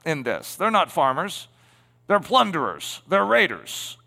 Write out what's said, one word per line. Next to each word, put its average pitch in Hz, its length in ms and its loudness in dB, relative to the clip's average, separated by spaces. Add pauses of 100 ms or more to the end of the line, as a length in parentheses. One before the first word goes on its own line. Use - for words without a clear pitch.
in 147 180 -2
this. 98 320 -4
They're 208 160 -2
not 185 180 2
farmers. 147 600 -2 (580)
They're 202 140 2
plunderers. 165 880 0
They're 196 160 4
raiders. 196 800 0